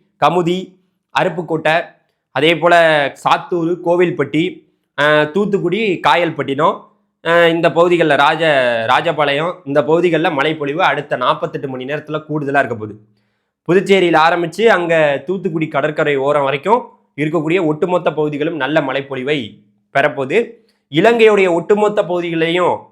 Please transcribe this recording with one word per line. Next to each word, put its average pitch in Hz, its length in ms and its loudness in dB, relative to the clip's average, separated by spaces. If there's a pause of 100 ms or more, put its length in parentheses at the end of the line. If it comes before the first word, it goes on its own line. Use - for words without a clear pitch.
(200)
கமுதி, 175 380 0 (560)
அருப்புக்கோட்டை, 160 600 -2 (600)
அதே 156 240 2
போல 170 160 2 (400)
சாத்தூர், 165 640 -2
கோவில்பட்டி, 160 640 0 (560)
அஹ், 151 320 2
தூத்துக்குடி, 190 720 -2
காயல்பட்டினம், 151 760 0 (480)
அஹ், 170 240 4
இந்த 165 240 0
பகுதிகளில் 165 440 2
ராஜ-, 156 360 2 (340)
ராஜபாளையம், 151 680 0 (100)
இந்த 143 200 0
பகுதிகளில் 165 480 2
மழைப்பொழிவு 151 500 -2
அடுத்த 143 340 -2
நாற்பத்தெட்டு 143 520 -4
மணி 127 160 -10
நேரத்துல 151 400 -8
கூடுதலா 143 340 -4
இருக்க 120 160 -2
போகுது. 107 200 -12 (760)
புதுச்சேரியில் 185 460 2
ஆரம்பிச்சு 170 520 2
அங்க 160 580 2
தூத்துக்குடி 165 440 -4
கடற்கரை 151 480 -2
ஓரம் 139 280 0
வரைக்கும் 147 360 -2 (360)
இருக்கக்கூடிய 156 500 -2
ஒட்டுமொத்த 165 460 -2
பகுதிகளும் 151 440 -4
நல்ல 147 240 0
மழைப்பொழிவை 135 580 -4 (560)
பெறப்போகுது. 139 440 0 (540)
இலங்கையுடைய 208 600 4
ஒட்டுமொத்த 208 500 0
பகுதிகளிலையும் 165 760 -2 (140)